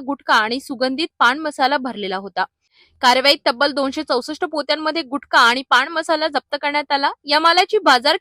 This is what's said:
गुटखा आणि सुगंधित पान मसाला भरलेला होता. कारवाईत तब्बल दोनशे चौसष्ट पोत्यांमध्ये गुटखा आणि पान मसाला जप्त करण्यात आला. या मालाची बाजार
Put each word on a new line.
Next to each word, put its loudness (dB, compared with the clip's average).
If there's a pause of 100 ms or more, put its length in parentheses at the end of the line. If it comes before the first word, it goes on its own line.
गुटखा -2
आणि 0
सुगंधित -6 (120)
पान 2
मसाला -2
भरलेला -6
होता. -6 (560)
कारवाईत 4 (100)
तब्बल 0
दोनशे -4
चौसष्ट -4
पोत्यांमध्ये -4
गुटखा -2
आणि 4
पान 2
मसाला -2
जप्त -6
करण्यात -4
आला. 0 (160)
या 2
मालाची 2
बाजार 2